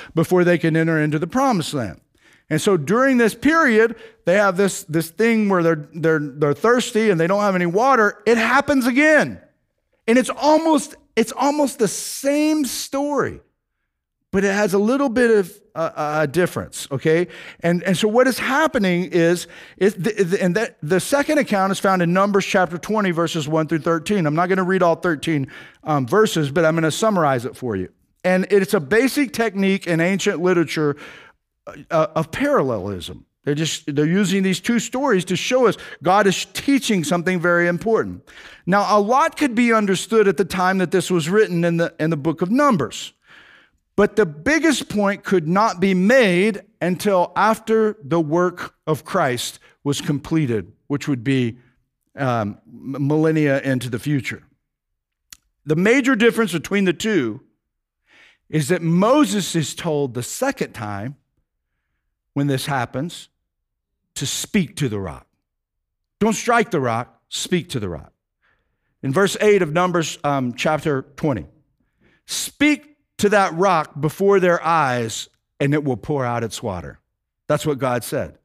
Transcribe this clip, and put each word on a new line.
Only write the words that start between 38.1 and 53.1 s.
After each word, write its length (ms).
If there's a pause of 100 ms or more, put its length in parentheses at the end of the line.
Now, 320
a 20
lot 360
could 180
be 200
understood 560
at 80
the 80
time 320
that 140
this 200
was 180
written 360
in 120
the, 220
in 100
the 80
book 240
of 80
Numbers. 640 (840)
But 200
the 100
biggest 640
point 360
could 240
not 320
be 140
made 720 (180)
until 540
after 640
the 180
work 560 (120)
of 160
Christ 560 (240)
was 160
completed, 720 (160)
which 200
would 160
be, 340 (580)
um, 500
m-, 420
millennia 540